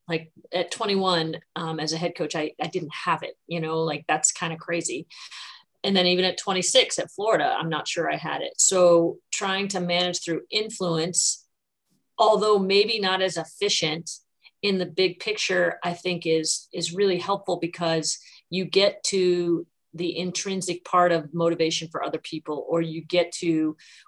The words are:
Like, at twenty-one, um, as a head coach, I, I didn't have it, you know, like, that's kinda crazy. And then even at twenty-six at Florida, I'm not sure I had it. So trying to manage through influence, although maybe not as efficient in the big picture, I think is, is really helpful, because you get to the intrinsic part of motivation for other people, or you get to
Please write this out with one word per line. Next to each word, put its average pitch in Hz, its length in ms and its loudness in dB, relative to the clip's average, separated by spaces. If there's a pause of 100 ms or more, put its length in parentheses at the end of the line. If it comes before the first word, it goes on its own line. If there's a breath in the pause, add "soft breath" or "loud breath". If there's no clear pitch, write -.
Like, 165 240 -6 (220)
at 175 160 -2
twenty-one, 185 720 0 (160)
um, 160 240 -6
as 156 140 -4
a 160 40 -4
head 190 180 -2
coach, 156 200 -4
I, 151 160 -4 (100)
I 165 60 -4
didn't 160 260 -8 (120)
have 165 180 0
it, - 120 -10 (120)
you 170 120 -4
know, 160 200 -2
like, 156 280 -4
that's 156 240 2
kinda 165 260 -6
crazy. 165 500 -6 (760 loud breath)
And 196 120 2
then 180 100 6
even 180 200 4
at 180 120 0
twenty-six 185 640 2
at - 120 -4
Florida, 165 460 2
I'm 160 120 -4
not 156 180 -4
sure 156 240 -2
I 151 60 -2
had 147 240 -6
it. - 160 -8
So 175 600 6 (160)
trying 196 360 -2
to 196 100 -4
manage 175 440 0
through 165 180 -2 (100)
influence, 180 960 -2 (720)
although 214 400 6
maybe 202 400 2
not 185 240 0
as 185 140 0
efficient 165 760 -2 (500 soft breath)
in 202 160 0
the 180 80 0
big 180 340 0
picture, 180 640 0
I 175 100 -2
think 170 340 -4
is, 160 440 0
is 170 220 -6
really 190 240 2
helpful, 190 400 -2
because 165 640 -2 (320 loud breath)
you 185 140 -2
get 196 400 2
to 175 600 2 (280)
the 170 240 -4
intrinsic 180 640 -4
part 180 280 4
of 151 220 0
motivation 165 560 0
for - 140 -6
other 156 160 -4
people, 156 480 -8
or 170 140 0
you 160 200 -6
get 170 300 0
to 156 440 0 (320 soft breath)